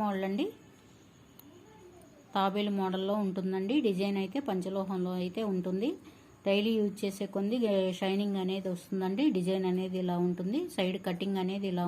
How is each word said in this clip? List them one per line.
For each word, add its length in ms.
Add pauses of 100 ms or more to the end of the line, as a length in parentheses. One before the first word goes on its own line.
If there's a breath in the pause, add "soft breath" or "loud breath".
మోడల్ 280
అండి, 180 (1900)
తాబేలు 440
మోడల్లో 360 (100)
ఉంటుందండి. 480 (140)
డిజైన్ 340
అయితే 260
పంచలోహంలో 640 (100)
అయితే 200 (120)
ఉంటుంది. 360 (560 loud breath)
డైలీ 320
యూజ్ 240
చేసే 220 (100)
కొంది 220 (440)
షైనింగ్ 420
అనేది 320
వస్తుందండి. 500 (120)
డిజైన్ 340
అనేది 320
ఇలా 140 (100)
ఉంటుంది, 320 (180)
సైడ్ 300
కటింగ్ 360
అనేది 300
ఇలా 160